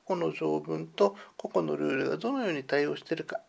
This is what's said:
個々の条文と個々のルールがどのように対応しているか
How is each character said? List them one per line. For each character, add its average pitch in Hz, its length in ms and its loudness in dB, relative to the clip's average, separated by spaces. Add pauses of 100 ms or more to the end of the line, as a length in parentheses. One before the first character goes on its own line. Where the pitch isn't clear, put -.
個 190 100 0
々 170 120 0
の 151 40 0
条 151 280 0
文 160 260 -4
と 202 300 4 (200)
個 - 240 0
々 156 120 0
の 151 40 2
ル 147 140 0
ー 139 140 2
ル 139 60 0
が 151 60 0
ど 226 160 -2
の 269 100 0
よ 202 80 0
う - 40 0
に 135 100 -4
対 147 220 2
応 147 100 -2
し - 60 -12
て - 100 -4
い 160 60 0
る 160 60 -6
か - 240 -6